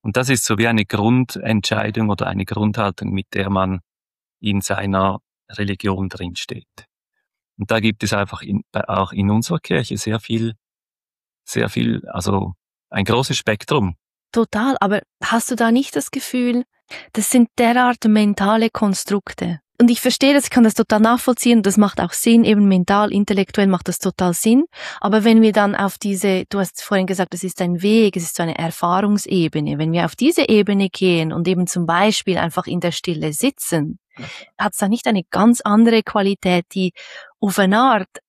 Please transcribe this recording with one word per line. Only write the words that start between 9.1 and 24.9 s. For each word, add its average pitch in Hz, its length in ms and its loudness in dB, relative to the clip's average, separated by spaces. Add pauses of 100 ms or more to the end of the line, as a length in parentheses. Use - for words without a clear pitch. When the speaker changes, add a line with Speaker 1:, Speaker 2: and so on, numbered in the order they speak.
Speaker 1:
in 101 180 0
unserer 117 280 0
Kirche - 380 -4
sehr 107 240 -4
viel, 113 340 -6 (920)
sehr - 240 -4
viel, 58 400 -4
also 95 460 -4 (360)
ein 98 140 -2
großes 123 320 -2
Spektrum. 107 600 -2 (360)
Speaker 2:
Total, 233 480 -2
aber 202 220 0 (200)
hast - 280 -2
du 254 60 -2
da 226 160 2
nicht 269 240 0
das 285 140 -6
Gefühl, 247 540 -4 (480)
das - 180 -4
sind 240 180 6 (100)
derart 247 460 2
mentale 214 680 2
Konstrukte? 190 920 -4 (180)
Und 240 120 6
ich 240 100 0
verstehe 269 320 2
das, 285 120 4
ich - 60 -8
kann 240 140 6
das 220 100 4
total 214 260 2
nachvollziehen, 233 640 4
das 196 140 2
macht 202 240 2
auch 175 120 -2
Sinn, 233 320 4
eben 208 220 4
mental, 196 460 2
intellektuell 196 540 0
macht 185 220 0
das 175 100 -6
total 180 340 -2
Sinn. 240 320 2 (360)